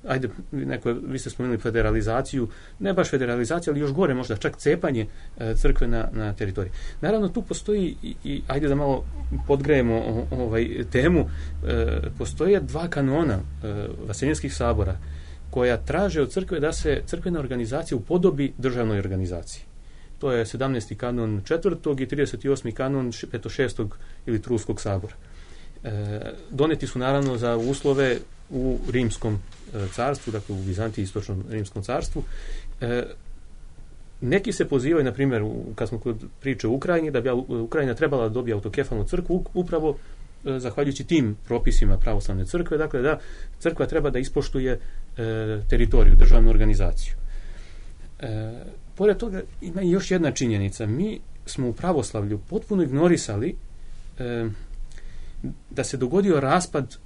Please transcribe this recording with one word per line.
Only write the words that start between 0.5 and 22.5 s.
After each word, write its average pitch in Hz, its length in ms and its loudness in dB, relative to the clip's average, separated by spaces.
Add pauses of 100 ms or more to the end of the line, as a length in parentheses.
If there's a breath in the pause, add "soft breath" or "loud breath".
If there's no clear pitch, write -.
neko 135 380 -4
je, 117 60 0 (120)
vi 131 120 -6
ste - 100 -10
spomenuli 120 300 -4
federalizaciju, 113 880 0 (320 loud breath)
ne 196 140 -2
baš 180 160 2
federalizaciju, 127 600 -2
ali 143 80 -2
još 147 120 0
gore 147 220 2
možda, 120 240 -4
čak - 200 -4
cepanje, 143 500 0 (300 loud breath)
e, 113 180 -4
crkve 123 320 6
na, 117 260 2
na 107 200 -2
teritoriji. 95 380 -4 (300 loud breath)
Naravno, 202 280 0
tu 220 120 -2
postoji - 640 -2
i, - 200 -8
i 143 240 -4
ajde 143 200 0
da 139 80 2
malo 139 300 0 (420)
podgrejemo 139 480 4
o-, 113 360 -2
ovaj, 120 380 0 (220)
temu, 147 380 4 (380 loud breath)
e, 113 320 0 (180)
postoje 185 420 2
dva 147 280 -4
kanona, 139 520 0 (240)
e, 104 240 -6 (200)
vaseljenskih 135 480 -2
sabora 110 420 0 (520 loud breath)
koja 123 280 2
traže 165 440 -2
od 131 100 0
crkve 185 280 -4
da 151 140 0
se 147 320 0
crkvena 170 340 -4
organizacija 127 580 -4
upodobi 151 600 2
državnoj 117 420 0
organizaciji. 92 640 -6 (560 soft breath)
To 135 120 -2
je 117 140 2
sedamnaesti 123 500 -4
kanon 113 500 -2
četvrtog 160 560 0
i 131 60 -2
trideset 139 380 -2
osmi 135 260 0